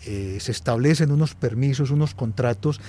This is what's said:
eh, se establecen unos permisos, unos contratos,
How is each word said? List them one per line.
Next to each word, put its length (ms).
eh, 340
se 120
establecen 580
unos 240
permisos, 560
unos 240
contratos, 760